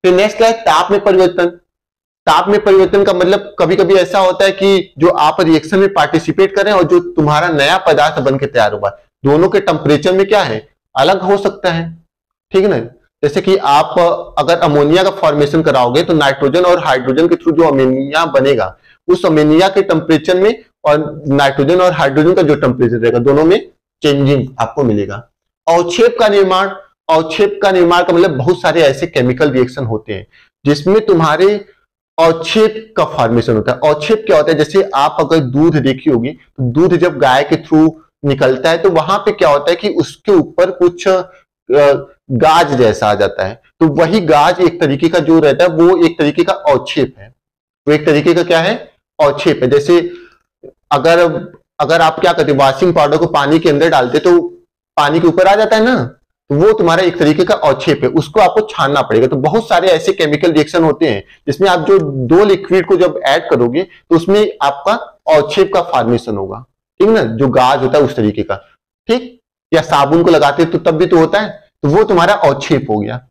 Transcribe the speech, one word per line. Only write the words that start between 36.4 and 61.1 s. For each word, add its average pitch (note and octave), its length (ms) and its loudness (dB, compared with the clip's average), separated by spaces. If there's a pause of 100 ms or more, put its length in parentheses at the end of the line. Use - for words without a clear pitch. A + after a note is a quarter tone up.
दूध F3 240 2
जब E3 220 -2
गाय C3 260 2
के E3 140 0
through D#3 320 2 (340)
निकलता C3+ 460 0
है E3 80 0
तो F#3+ 120 2
वहां E3 280 0
पे G3+ 140 -2
क्या E3+ 160 0
होता F#3 220 0
है F3 60 0
कि G#3 140 -6
उसके - 440 -4
ऊपर F3 380 2
कुछ, F3 360 -2
अ, F#3 140 0 (1120)
गाज D3+ 420 2
जैसा A2+ 320 0
आ G#2 80 0
जाता F#2+ 300 -4
है, G#2 160 -12 (200)
तो E3 100 2
वही E3 320 0
गाज D#3+ 380 2
एक E3+ 200 0
तरीके D3 280 -2
का F3 120 0
जो D#3+ 200 2
रहता D3 240 2
है F3+ 60 2
वो E3+ 260 2 (100)
एक E3 120 -4
तरीके D3+ 260 -2
का F#3 80 -2
अवक्षेप C3+ 640 -2
है। G2+ 100 -20 (580)
वो D3 80 2
एक D3+ 120 -2
तरीके D#3 280 2
का F3+ 100 0
क्या E3+ 160 0
है, F#3 140 -2 (440)
अवक्षेप C#3+ 440 0
है। B2+ 80 0
जैसे C#3+ 300 4 (920)
अगर, D3+ 300 2 (600)
अगर D#3 200 0
आप D#3+ 200 0
क्या F3 120 2
करते, D3+ 220 -2
वॉशिंग C#3 400 0
powder D3 220 2
को E3 120 0
पानी D3+ 300 0
के E3 100 0
अंदर D3+ 220 2
डालते C3 300 0
तो F3 180 4 (580)
पानी D3+ 240 0
के E3+ 60 0
ऊपर F3 200 2
आ G3 100 4
जाता A3 200 0
है A3 80 0
ना, A3+ 120 0 (540)
तो C#3+ 60 0
वो G3+ 160 4
तुम्हारा F3+ 300 0
एक E3+ 160 -2
तरीके D3+ 260 0
का G3 120 0
अवक्षेप C#3+ 460 -2
है, B2+ 80 -2
उसको D#3+ 300 -2
आपको F#3 280 2
छानना C#3+ 340 -2
पड़ेगा। A2+ 240 0
तो D3 120 -2
बहुत E3 300 -2
सारे F3+ 200 2
ऐसे E3 240 0
chemical D#3 400 0
reaction D3+ 320 0
होते D#3 220 0
हैं G2+ 160 -4 (240)